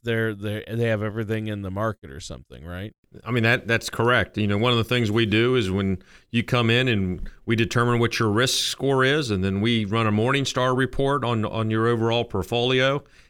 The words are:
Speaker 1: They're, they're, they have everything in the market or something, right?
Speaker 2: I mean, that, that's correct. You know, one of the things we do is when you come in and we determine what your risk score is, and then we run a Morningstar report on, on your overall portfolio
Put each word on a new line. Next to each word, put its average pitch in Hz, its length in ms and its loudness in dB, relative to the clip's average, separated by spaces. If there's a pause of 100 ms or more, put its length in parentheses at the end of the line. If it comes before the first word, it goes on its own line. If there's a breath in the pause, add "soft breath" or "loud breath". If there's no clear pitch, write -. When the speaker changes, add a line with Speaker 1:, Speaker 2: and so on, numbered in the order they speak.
Speaker 1:
They're, 113 300 -2
they're, 104 340 -6
they 117 200 -2
have 110 140 0
everything 107 460 -4
in 104 140 -6
the 95 100 -8
market 101 400 -4
or 69 80 -14
something, 64 460 -16
right? 90 280 -12 (300)
Speaker 2:
I 113 80 -8
mean, 120 120 2
that, 117 240 2
that's 117 220 0
correct. 117 480 0
You 104 100 0
know, 101 100 0
one 120 140 2
of 117 60 2
the 113 60 2
things 120 260 0
we 113 160 2
do 117 300 2
is 101 160 0
when 95 320 0 (260 loud breath)
you 117 140 0
come 117 260 2
in 127 200 2
and 95 400 -2 (160 loud breath)
we 117 100 0
determine 120 440 2
what 113 200 0
your 113 100 2
risk 120 360 0
score 131 400 0
is, 139 260 0
and 95 120 0
then 98 180 0
we 113 240 2
run 113 220 0
a 107 40 2
Morningstar 127 640 0
report 135 480 0
on, 113 220 0
on 110 260 -2
your 110 160 2
overall 117 380 0
portfolio 127 760 0 (280 soft breath)